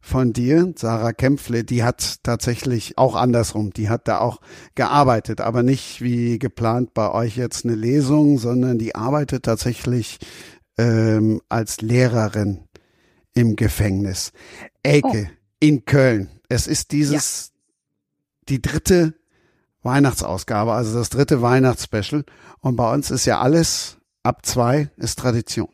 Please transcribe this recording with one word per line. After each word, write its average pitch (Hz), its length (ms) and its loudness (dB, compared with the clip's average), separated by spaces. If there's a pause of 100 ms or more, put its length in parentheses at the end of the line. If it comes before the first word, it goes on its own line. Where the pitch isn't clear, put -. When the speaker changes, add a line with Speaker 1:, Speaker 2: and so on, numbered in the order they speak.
Speaker 1:
von 127 320 -2
dir, 156 420 2
Sarah 113 380 -2
Kämpfle, 127 500 -2
die 117 220 0
hat - 400 -4
tatsächlich 120 720 -4
auch 131 180 2
andersrum, 110 600 0
die 107 160 -2
hat - 180 -4
da 98 120 0
auch 120 200 -2 (340)
gearbeitet, 123 680 0
aber 117 200 0
nicht 131 380 -2
wie 120 380 0
geplant 120 560 -2
bei 107 180 0
euch 113 240 -2
jetzt 120 300 -6
eine 113 80 0
Lesung, 139 640 4
sondern 123 400 0
die 113 160 -4
arbeitet 135 500 -2
tatsächlich, 120 720 -2 (640)
ähm, 110 720 2
als 110 320 -4
Lehrerin 110 840 0 (720)
im 117 220 4
Gefängnis. 98 760 -2 (500)
Elke, 131 480 2
Speaker 2:
Oh. - 60 -20 (240)
Speaker 1:
in 151 240 4
Köln, 123 460 2 (180)
es 120 180 0
ist - 260 -4
dieses, 147 600 -2
Speaker 2:
Ja. - 80 -20 (880)
Speaker 1:
die 131 140 -2
dritte 160 500 2 (680)
Weihnachtsausgabe, 117 920 0
also 110 260 -2
das 117 120 -4
dritte 135 320 0
Weihnachtsspecial. 127 840 0 (360)
Und 127 160 -2
bei 117 180 0
uns 143 160 -4
ist 127 160 -2
ja 120 160 0
alles 165 560 0 (240)
ab - 240 -2
zwei 127 500 0
ist - 220 -8
Tradition. 117 560 -2